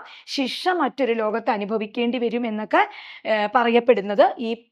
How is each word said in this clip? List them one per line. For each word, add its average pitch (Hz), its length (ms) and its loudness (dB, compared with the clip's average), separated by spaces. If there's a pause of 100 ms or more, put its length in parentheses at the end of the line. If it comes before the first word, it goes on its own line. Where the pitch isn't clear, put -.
(260)
ശിക്ഷ - 440 -4
മറ്റൊരു 277 440 0
ലോകത്ത് 220 380 -2
അനുഭവിക്കേണ്ടി 220 640 -2
വരും 240 300 -2
എന്നൊക്കെ, 220 420 0 (360)
ഏ, 214 300 0
പറയപ്പെടുന്നത് 233 840 4
ഈ 233 320 -6